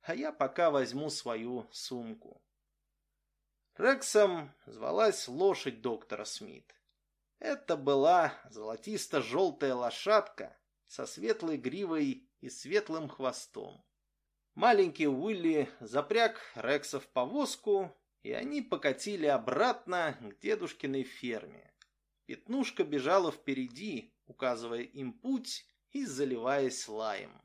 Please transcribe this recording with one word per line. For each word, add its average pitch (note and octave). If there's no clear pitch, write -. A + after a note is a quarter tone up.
«а E3
я A#3
пока D3+
возьму C#3
свою A#2
сумку». A2+
Рексом G3+
звалась D#3+
лошадь C3+
доктора A2
Смит. -
Это C#4
была C#3+
золотисто-жёлтая C3
лошадка B2+
со -
светлой E3
гривой D3
и C3+
светлым D#3+
хвостом. A2
Маленький F#3+
Уилли D#3+
запряг D3
Рекса B2+
в -
повозку, G3
и -
они C#4
покатили E3
обратно D#3
к -
дедушкиной D#3+
ферме. A2
Пятнушка -
бежала D3+
впереди, C3
указывая A#2+
им C3
путь -
и C#4
заливаясь C3
лаем. G#2+